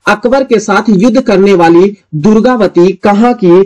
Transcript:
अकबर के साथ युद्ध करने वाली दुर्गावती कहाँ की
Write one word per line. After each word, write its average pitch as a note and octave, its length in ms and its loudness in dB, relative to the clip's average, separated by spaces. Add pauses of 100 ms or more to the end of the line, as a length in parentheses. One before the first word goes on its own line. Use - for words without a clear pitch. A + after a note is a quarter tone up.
अकबर A#3+ 380 -2
के A3+ 160 -2
साथ G#3+ 300 -4
युद्ध A3 320 0
करने G3 320 0
वाली F3 420 2 (200)
दुर्गावती G#3 800 0
कहाँ G#3+ 420 0
की F#3 300 2